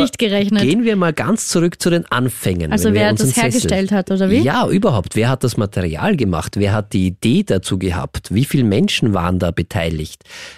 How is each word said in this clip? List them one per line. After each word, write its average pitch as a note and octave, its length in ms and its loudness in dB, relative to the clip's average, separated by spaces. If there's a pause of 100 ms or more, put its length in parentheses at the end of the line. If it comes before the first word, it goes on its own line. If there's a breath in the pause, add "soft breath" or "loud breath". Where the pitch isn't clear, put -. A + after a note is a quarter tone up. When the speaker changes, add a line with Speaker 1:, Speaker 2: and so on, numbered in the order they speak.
Speaker 1:
nicht - 160 -2
gerechnet. G3+ 440 2
Speaker 2:
gehen A3+ 220 2
wir A3 100 2
mal E3+ 200 2
ganz - 340 -2
zurück F3 320 0
zu - 80 0
den E3+ 240 2
Anfängen, F#2+ 580 -2
Speaker 1:
Also - 180 2
Speaker 2:
wenn G2+ 60 2
wir G#2+ 60 2
Speaker 1:
wer G#2+ 120 2
Speaker 2:
unseren A2 160 2
Speaker 1:
das B2+ 80 0
Speaker 2:
Sessel A#3 140 2
Speaker 1:
hergestellt G3 420 0
hat, G3 180 0
oder F#3+ 180 0
wie? A3+ 120 4
Speaker 2:
Ja, G3+ 280 0
überhaupt. D#3+ 480 0
Wer A2+ 140 2
hat C3 120 -2
das B2 140 0
Material G2+ 600 -2
gemacht? F2+ 400 -2
Wer G2+ 160 2
hat G#2+ 180 -2
die F#2 140 2
Idee A#2+ 380 0
dazu F#2+ 340 -2
gehabt? F2+ 560 -6
Wie A#2+ 100 2
viele C3 200 0
Menschen A2 500 2
waren F2+ 240 0
da F2 140 0
beteiligt? E2 720 -4 (360 loud breath)